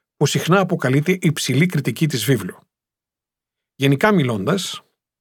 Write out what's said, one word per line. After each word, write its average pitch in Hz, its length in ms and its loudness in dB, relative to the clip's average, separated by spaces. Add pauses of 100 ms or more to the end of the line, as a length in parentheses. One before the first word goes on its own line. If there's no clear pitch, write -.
(160)
που 151 100 -2
συχνά 156 340 2
αποκαλείται 165 640 0
υψηλή 147 440 0
κριτική 151 420 -2
της 120 180 -4
βίβλου. 107 340 -2 (1160)
Γενικά 139 360 2
μιλώντας, 131 680 -2 (400)